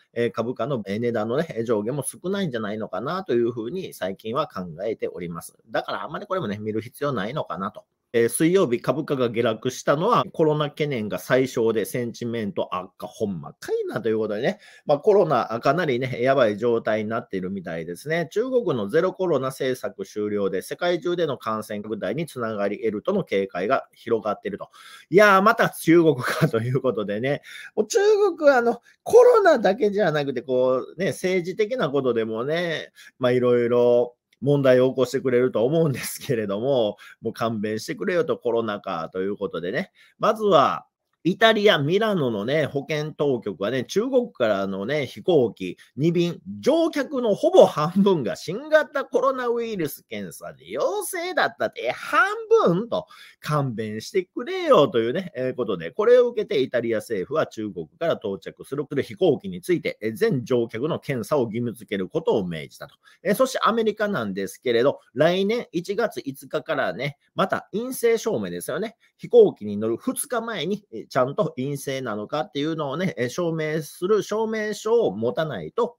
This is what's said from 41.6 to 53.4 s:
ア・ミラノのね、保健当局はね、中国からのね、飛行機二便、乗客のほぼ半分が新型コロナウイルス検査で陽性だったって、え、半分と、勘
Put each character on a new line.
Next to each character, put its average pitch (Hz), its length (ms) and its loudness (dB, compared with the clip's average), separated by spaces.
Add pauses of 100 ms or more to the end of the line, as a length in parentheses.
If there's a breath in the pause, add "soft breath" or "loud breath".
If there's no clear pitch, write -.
ア・ 175 80 6
ミ 156 220 2
ラ 214 160 2
ノ 135 160 0
の 101 140 -4
ね、 143 200 0
保 143 180 -4
健 151 300 -6
当 139 280 0
局 95 200 -8
は 101 80 0
ね、 127 140 -2
中 226 260 -2
国 240 240 0
か 120 140 0
ら 98 180 2
の 95 220 -4
ね、 147 180 -2
飛 110 160 -14
行 151 320 2
機 90 240 -8 (180 soft breath)
二 156 160 2
便、 170 280 -2 (200)
乗 320 300 2
客 285 320 -4
の 214 140 0
ほ 320 160 0
ぼ 285 160 10
半 151 240 -2 (100)
分 190 220 4
が 90 120 -4
新 254 340 -10
型 294 360 2
コ - 160 -2
ロ 269 100 2
ナ 254 160 -4
ウ 233 160 -2
イ 226 140 -6
ル 156 100 -2
ス - 160 -12
検 101 320 -10
査 82 180 -16
で 69 180 -20
陽 320 320 -2
性 349 320 -8
だ 233 100 2
っ - 140 -4
た 113 80 0
っ - 60 -8
て、 113 160 -4
え、 - 20 -2
半 339 360 0 (380)
分 208 240 2
と、 - 160 -4 (340 loud breath)
勘 139 360 -2